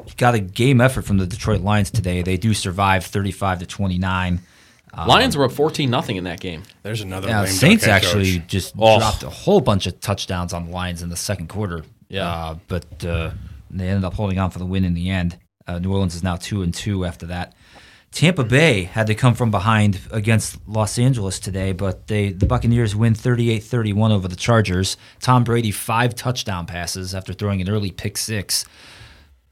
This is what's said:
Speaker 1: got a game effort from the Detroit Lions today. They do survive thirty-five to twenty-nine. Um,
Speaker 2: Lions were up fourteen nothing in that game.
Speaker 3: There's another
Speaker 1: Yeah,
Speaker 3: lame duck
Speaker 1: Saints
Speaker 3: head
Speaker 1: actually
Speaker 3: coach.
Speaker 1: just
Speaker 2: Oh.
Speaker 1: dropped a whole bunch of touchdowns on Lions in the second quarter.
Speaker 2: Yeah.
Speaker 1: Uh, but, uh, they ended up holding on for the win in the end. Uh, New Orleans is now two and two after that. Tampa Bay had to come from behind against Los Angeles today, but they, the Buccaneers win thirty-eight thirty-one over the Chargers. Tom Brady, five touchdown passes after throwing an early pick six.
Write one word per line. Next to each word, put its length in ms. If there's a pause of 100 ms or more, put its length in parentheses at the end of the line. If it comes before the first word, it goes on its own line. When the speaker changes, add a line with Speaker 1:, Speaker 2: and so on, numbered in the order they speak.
(160)
Speaker 1:
got 180
a 40
game 420
effort 220
from 160
the 80
Detroit 340
Lions 300
today. 320
They 160
do 160
survive 500
thirty-five 540
to 80
twenty-nine. 720 (540)
Um, 140
Speaker 2:
Lions 280
were 80
up 80
fourteen 380
nothing 260
in 80
that 160
game. 220 (200)
Speaker 3:
There's 200
another 260
Speaker 1:
Yeah, 120
Speaker 3:
lame 100
duck 40
Speaker 1:
Saints 300
Speaker 3:
head 120
Speaker 1:
actually 420
Speaker 3:
coach. 100
Speaker 1:
just 300
Speaker 2:
Oh. 200
Speaker 1:
dropped 260
a 60
whole 300
bunch 260
of 140
touchdowns 540
on 160
Lions 320
in 80
the 60
second 320
quarter. 360 (240)
Speaker 2:
Yeah. 220
Speaker 1:
Uh, 260 (120)
but, 360
uh, 280 (440)
they 120
ended 160
up 100
holding 240
on 140
for 80
the 60
win 180
in 100
the 160
end. 260 (300)
Uh, 140
New 120
Orleans 220
is 80
now 140
two 260
and 100
two 320
after 220
that. 280 (580)
Tampa 320
Bay 400
had 240
to 80
come 180
from 160
behind 480 (140)
against 460 (100)
Los 280
Angeles 440
today, 320
but 340
they, 240
the 160
Buccaneers 480
win 220
thirty-eight 480
thirty-one 480
over 160
the 80
Chargers. 600 (240)
Tom 220
Brady, 300
five 420
touchdown 520
passes 500
after 160
throwing 280
an 80
early 220
pick 260
six. 480 (880)